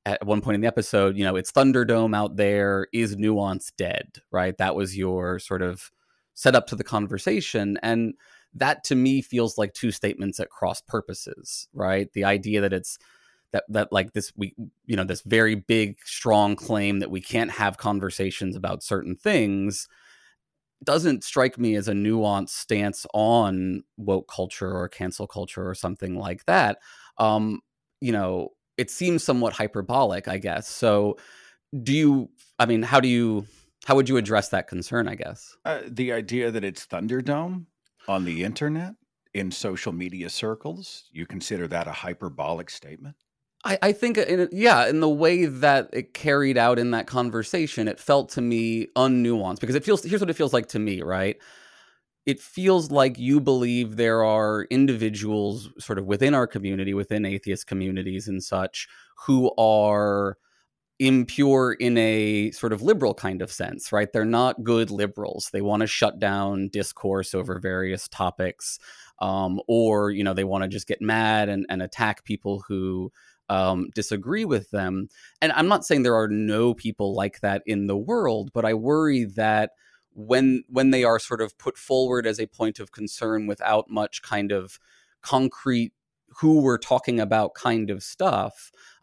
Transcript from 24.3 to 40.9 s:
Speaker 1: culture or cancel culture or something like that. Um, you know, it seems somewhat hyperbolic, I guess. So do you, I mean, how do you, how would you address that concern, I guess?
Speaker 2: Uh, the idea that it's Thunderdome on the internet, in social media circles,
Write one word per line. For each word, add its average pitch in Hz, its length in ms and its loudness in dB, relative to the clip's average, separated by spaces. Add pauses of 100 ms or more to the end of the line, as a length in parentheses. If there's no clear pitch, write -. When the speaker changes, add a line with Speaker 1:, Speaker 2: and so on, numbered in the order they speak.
Speaker 1:
culture 92 420 -6
or 90 160 -4
cancel 98 380 -10
culture 92 420 -8
or 92 60 -6
something 92 420 -8
like 95 300 -8
that. 165 320 2 (400)
Um, 107 420 2 (400)
you 120 120 -2
know, 95 380 -2 (280)
it 127 120 -2
seems 175 320 0
somewhat 123 300 0
hyperbolic, 104 720 -2
I 95 120 -4
guess. 95 300 -6
So 104 500 2 (640)
do 127 100 0
you, 143 380 4 (280)
I 120 80 4
mean, 117 160 2
how 123 180 4
do 127 80 4
you, 113 380 2 (380)
how 135 120 4
would 135 120 6
you 131 80 2
address 107 340 2
that 92 180 -2
concern, 107 380 -4
I 98 100 -8
guess? - 480 -14
Speaker 2:
Uh, 156 220 -4
the 123 260 -4
idea 117 380 -2
that 110 140 -4
it's 95 220 -8
Thunderdome 143 800 -4 (420)
on 95 160 -2
the 85 200 -4
internet, 156 500 -4 (400)
in 98 160 -4
social 95 420 -6
media 87 380 -8
circles, 147 800 -10